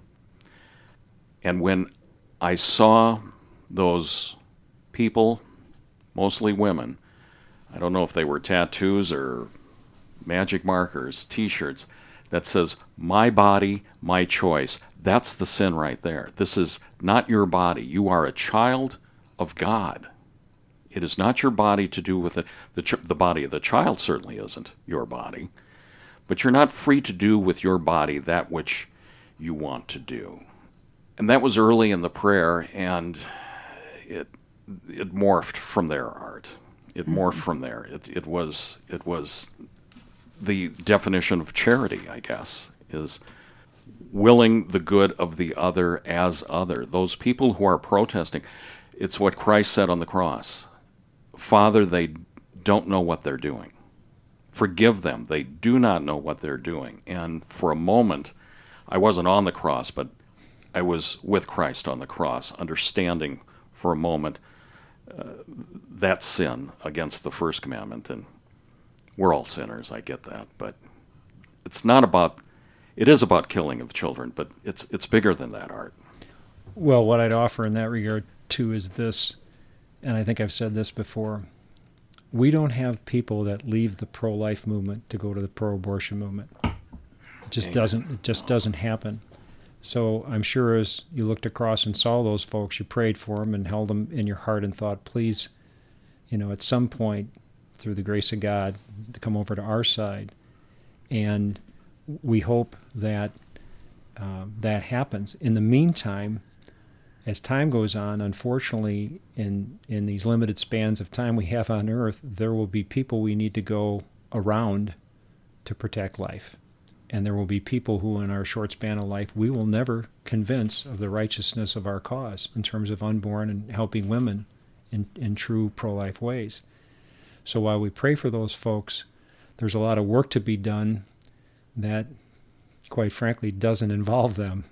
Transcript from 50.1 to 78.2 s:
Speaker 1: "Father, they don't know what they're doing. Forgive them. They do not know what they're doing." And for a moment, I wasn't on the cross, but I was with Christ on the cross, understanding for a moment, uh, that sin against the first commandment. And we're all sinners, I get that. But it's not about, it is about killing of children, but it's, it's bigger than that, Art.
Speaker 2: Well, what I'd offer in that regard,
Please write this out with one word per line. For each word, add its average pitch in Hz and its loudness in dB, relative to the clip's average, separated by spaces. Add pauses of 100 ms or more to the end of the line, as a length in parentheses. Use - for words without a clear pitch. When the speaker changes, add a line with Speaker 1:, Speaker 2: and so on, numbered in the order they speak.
Speaker 1:
"Father, 104 6
they 85 0 (500)
don't 104 4
know 95 2
what 85 -2
they're 69 -4
doing. 64 -8 (800)
Forgive 104 4
them. 76 -4
They 76 -2
do 85 2
not 98 4
know 73 -4
what 73 -6
they're 71 -6
doing." 65 -10
And 85 -8
for - 0
a 76 2
moment, 90 2 (540)
I - 0
wasn't 170 4
on 98 6
the 90 0
cross, 67 -2
but 65 -8 (640)
I 90 -2
was 85 -2
with 95 2
Christ - -4
on 65 -4
the 65 -10
cross, 65 -4
understanding 80 -2 (300)
for - -2
a 82 2
moment, 78 -2 (760)
uh, - -14 (680)
that 92 0
sin 69 -2 (120)
against 78 -6
the 73 -6
first 80 -4
commandment. 64 -12
And 113 -12 (880)
we're 92 4
all 65 0
sinners, 58 -10
I 57 -12
get - -12
that. 55 -14 (120)
But 53 -10 (880)
it's - -4
not 127 8
about, 87 4 (580)
it 110 4
is 135 10
about 87 4
killing 71 -2
of 60 -14
children, 64 -6
but 78 -6 (140)
it's, - -8
it's - -6
bigger 104 4
than 95 -6
that, 104 -14
Art. - -12 (840)
Speaker 2:
Well, 139 6
what 117 6
I'd 113 4
offer 117 0
in 107 0
that 110 -2
regard, 107 -2 (220)